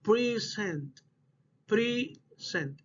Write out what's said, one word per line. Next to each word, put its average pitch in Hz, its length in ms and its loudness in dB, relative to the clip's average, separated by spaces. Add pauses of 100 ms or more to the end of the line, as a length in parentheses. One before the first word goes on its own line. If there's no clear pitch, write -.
Present, 208 1000 0 (640)
present. 226 1200 -2